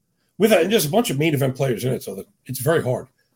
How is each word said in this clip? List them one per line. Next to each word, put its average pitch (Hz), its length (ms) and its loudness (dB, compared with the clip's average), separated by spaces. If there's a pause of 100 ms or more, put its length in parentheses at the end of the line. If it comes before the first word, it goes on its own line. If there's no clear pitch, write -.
(380)
with 208 140 4
a, 196 80 6
and 170 100 2
there's 202 160 2
a 147 40 -4
bunch 214 200 0
of 147 80 -2
main 156 160 2
event 131 220 0
players 120 300 -2
in 127 80 -2
it. 104 100 -6
So 98 120 -12
the, 95 100 -12 (220)
it's 127 120 -8
very 147 240 0
hard. 120 240 -4 (280)